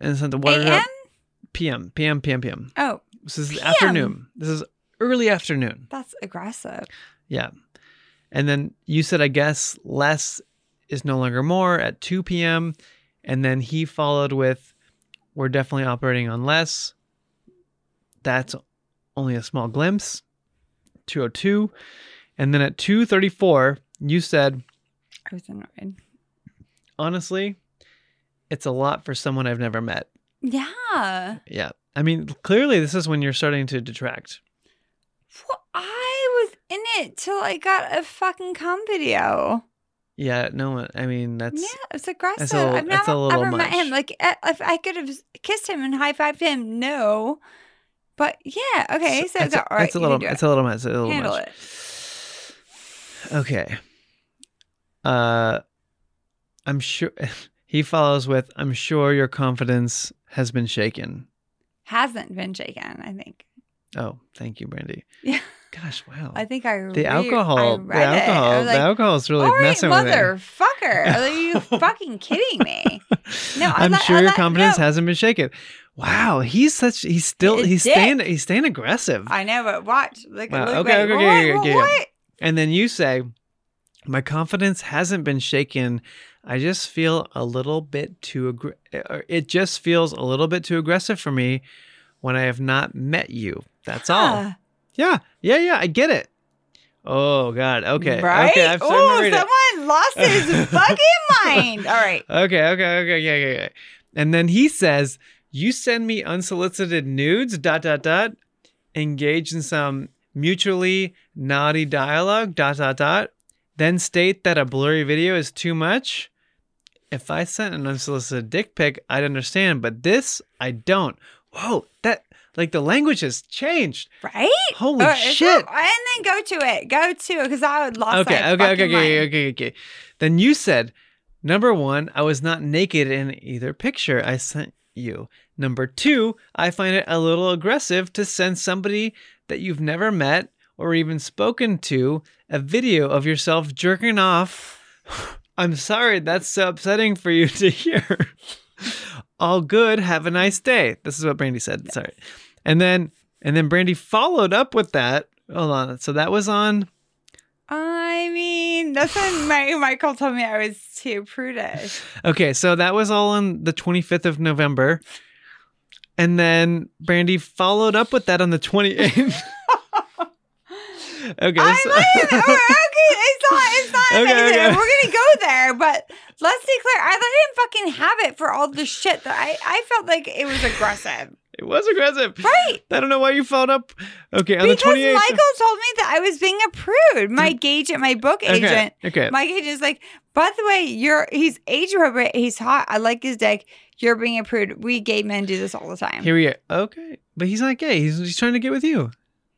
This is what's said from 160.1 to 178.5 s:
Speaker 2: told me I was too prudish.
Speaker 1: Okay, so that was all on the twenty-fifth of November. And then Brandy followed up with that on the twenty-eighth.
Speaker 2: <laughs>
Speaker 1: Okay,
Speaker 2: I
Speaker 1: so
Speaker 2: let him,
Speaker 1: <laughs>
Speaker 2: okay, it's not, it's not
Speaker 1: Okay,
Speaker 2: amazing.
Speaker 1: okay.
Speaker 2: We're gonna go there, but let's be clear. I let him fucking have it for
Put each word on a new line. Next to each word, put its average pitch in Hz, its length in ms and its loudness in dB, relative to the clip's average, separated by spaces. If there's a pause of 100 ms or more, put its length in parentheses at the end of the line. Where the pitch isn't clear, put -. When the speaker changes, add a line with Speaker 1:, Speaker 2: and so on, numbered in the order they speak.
Speaker 2:
told 262 200 -2
me 247 80 -2
I 220 140 -2
was 214 200 -4 (180)
too 208 280 -6
prudish. 240 800 -10 (240)
Speaker 1:
Okay, 160 280 2
so 175 220 2
that 180 200 2
was 214 160 2
all 208 180 4
on 196 340 0
the 160 100 0
twenty-fifth 175 520 0
of 156 140 0
November. 147 640 2 (1160)
And 175 220 2
then 170 500 2 (100)
Brandy 175 380 2
followed 202 580 0
up 226 160 2
with 254 140 0
that 180 160 2
on 175 80 4
the 165 100 2
twenty-eighth. 202 880 0
Speaker 2:
<laughs> - 320 0 (1600)
Speaker 1:
Okay, 185 180 2
Speaker 2:
I 440 240 6
Speaker 1:
so 523 60 0
Speaker 2:
let 622 160 6
him, 679 340 6
Speaker 1:
<laughs> - 0 -
Speaker 2:
okay, 571 720 6
it's 539 400 4
not, 523 220 4
it's 494 200 0
not 494 180 4
Speaker 1:
Okay, 480 200 6
Speaker 2:
amazing. 480 280 6
Speaker 1:
okay. 214 160 6
Speaker 2:
We're 440 140 4 (120)
gonna 415 120 2
go 466 120 4 (160)
there, 254 320 4
but - 380 0 (300)
let's 427 240 0
be 523 160 2
clear. 494 220 2
I 330 80 2
let 381 100 2
him 539 340 2
fucking 440 380 -2 (100)
have 415 160 2 (120)
it - 60 -20
for 302 140 -2